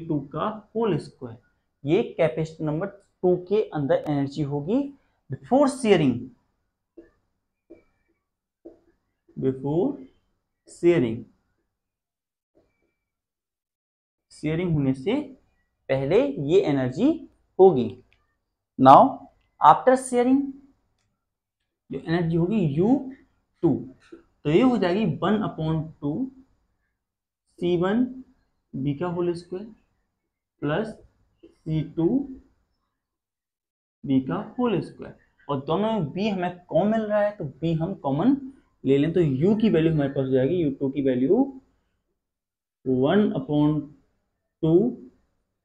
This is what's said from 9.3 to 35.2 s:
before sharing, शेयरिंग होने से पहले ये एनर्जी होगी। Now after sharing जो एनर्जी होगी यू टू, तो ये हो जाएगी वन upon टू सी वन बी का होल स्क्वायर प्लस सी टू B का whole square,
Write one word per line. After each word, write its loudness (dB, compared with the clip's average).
before -2
sharing, 2
शेयरिंग -4
होने 0
से -2
पहले 2
ये 4
एनर्जी 0
होगी। 6
Now 10
after 6
sharing 2
जो -10
एनर्जी -2
होगी 0
यू 4
टू, 4
तो -10
ये 6
हो 4
जाएगी 0
वन 0
upon -4
टू -4
सी 0
वन 2
बी -4
का -6
होल -2
स्क्वायर -12
प्लस -2
सी -6
टू 0
B 2
का -6
whole 0
square, -14